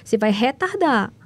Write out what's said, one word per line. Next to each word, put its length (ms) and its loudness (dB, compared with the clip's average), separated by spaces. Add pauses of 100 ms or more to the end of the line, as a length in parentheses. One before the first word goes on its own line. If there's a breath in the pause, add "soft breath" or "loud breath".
Você 140 -2
vai 140 0
retardar, 840 -2 (140)